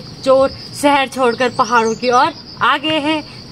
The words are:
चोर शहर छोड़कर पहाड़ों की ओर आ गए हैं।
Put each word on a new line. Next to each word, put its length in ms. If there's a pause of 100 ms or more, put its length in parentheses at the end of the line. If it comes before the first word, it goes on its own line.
(240)
चोर 260 (240)
शहर 340
छोड़कर 400
पहाड़ों 460
की 160
ओर 220 (300)
आ 160
गए 220
हैं। 220 (300)